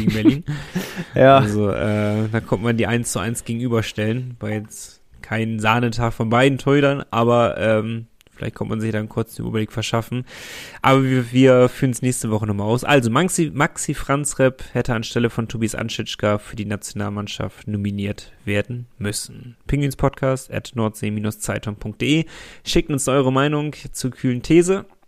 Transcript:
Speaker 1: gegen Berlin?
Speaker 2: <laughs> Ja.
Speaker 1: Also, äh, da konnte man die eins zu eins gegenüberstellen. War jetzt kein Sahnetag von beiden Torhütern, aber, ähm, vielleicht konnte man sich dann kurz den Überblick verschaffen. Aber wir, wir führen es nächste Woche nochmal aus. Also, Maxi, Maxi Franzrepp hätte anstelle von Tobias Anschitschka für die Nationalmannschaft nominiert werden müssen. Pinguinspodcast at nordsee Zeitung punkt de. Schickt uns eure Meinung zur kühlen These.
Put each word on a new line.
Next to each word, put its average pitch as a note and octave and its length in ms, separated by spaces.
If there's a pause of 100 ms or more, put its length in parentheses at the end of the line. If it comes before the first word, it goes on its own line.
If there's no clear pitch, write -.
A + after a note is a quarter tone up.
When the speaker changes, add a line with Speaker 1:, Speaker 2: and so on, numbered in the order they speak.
Speaker 1:
gegen A2 80
Berlin? A2 340
Speaker 2:
<laughs> - 640
Ja. C3+ 240
Speaker 1:
Also, G#2 300
äh, G#2 640
da A2 100
konnte G#2 240
man A#2 140
die A2 80
eins A#2 260
zu A#2+ 60
eins A2+ 260
gegenüberstellen. A#2 960
War G#2+ 100
jetzt - 520 (180)
kein A2+ 400
Sahnetag A#2 540
von A2+ 160
beiden C3 260
Torhütern, C#3 540
aber, A#2 480
ähm, A2 480 (280)
vielleicht - 220
konnte G#2+ 140
man A2 100
sich A2+ 120
dann G#2+ 180
kurz - 240
den - 100
Überblick A2+ 260
verschaffen. A#2 540 (560)
Aber C3+ 240
wir, B2+ 280
wir B2+ 360
führen C3 240
es - 80
nächste B2 300
Woche G#2+ 160
nochmal G2+ 220
aus. A#2+ 160
Also, B2+ 260
Maxi, D#3+ 420
Maxi D3+ 400
Franzrepp C#3 800
hätte B2 220
anstelle A#2 340
von A2+ 200
Tobias A2 260
Anschitschka G#2+ 640
für - 180
die G#2+ 80
Nationalmannschaft G2+ 1040
nominiert G2+ 640 (140)
werden A#2+ 400 (100)
müssen. A#2 600 (100)
Pinguinspodcast C3+ 840
at A2 240
nordsee A2 380 (260)
Zeitung G#2 380
punkt - 240
de. D3+ 240 (400)
Schickt - 260
uns C#3 160
eure C3 260
Meinung D3 420 (180)
zur B2+ 200
kühlen B2 300
These. F3 440 (220)